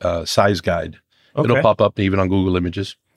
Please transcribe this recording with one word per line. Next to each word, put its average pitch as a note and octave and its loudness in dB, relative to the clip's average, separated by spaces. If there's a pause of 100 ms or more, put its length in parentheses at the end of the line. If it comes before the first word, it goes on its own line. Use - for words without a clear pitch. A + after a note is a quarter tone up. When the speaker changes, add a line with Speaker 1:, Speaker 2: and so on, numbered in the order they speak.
Speaker 1:
uh, E2+ -2
size G2+ 2
guide, E2 -4 (400)
it'll A#2+ 2
Speaker 2:
Okay. C3 2
Speaker 1:
pop - 0
up G#2 0
even G2 0
on F#2 2
Google F#2+ 0
Images. F2+ -4 (200)